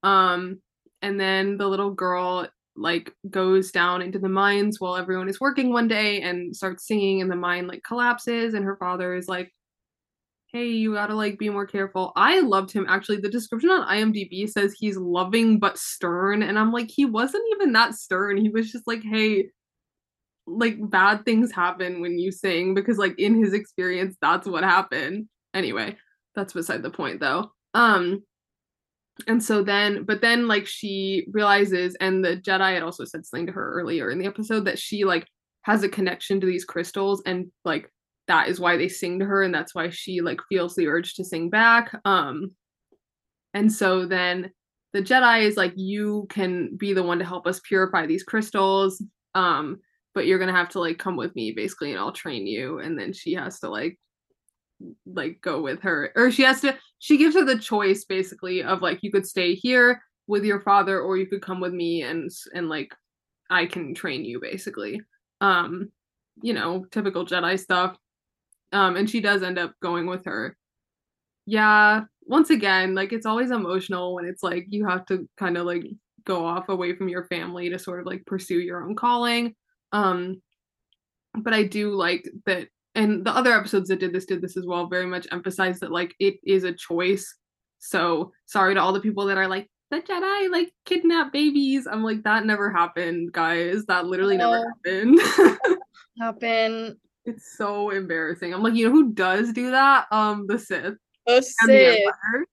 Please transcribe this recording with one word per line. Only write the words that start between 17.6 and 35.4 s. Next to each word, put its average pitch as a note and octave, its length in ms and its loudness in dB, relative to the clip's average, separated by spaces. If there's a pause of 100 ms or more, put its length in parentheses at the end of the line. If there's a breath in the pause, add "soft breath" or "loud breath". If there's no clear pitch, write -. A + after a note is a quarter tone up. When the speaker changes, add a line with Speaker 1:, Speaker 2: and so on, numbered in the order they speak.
Speaker 1:
that A3 220 4
stern." G3 440 -2
He G#3+ 100 2
was A3 240 0
just A#3+ 140 -12
like, A3+ 160 -4
"Hey, G#3+ 480 0 (960)
like, A3 300 -2 (140)
bad G#3 340 2
things A#3 280 2
happen F3+ 480 -4
when F3 180 -4
you F#3 140 -2
sing," F#3 420 -2
because, G3 240 0
like, F#3+ 200 -2
in A3 220 4
his G3+ 140 4
experience, F#3 640 -4
that's F3 260 0
what F3 180 -2
happened. F#3 640 0 (260)
Anyway, A2 420 -4 (380)
that's G3 180 -8
beside D#3+ 300 -6
the B2+ 80 -8
point, A#2 300 -8
though. D3 320 -2 (220)
Um, G3+ 500 2 (1040)
and A3+ 140 2
so G#3+ 200 2
then, G3+ 420 0
but G#3+ 160 -2
then, A#3 280 2
like, G3+ 180 0
she G3 640 -4
realizes, G3+ 720 2
and F#3+ 240 2
the F3+ 140 0
Jedi F#3+ 360 0
had E3+ 80 -2
also E3 220 -10
said E3 200 -14
something E3 220 -8
to F#3+ 60 -8
her - 200 -8
earlier D#3 380 -4
in D3 80 -4
the F#3 80 -4
episode, G#3+ 380 -4
that F#3+ 160 -4
she, G#3 240 -4
like, F3 240 0 (340)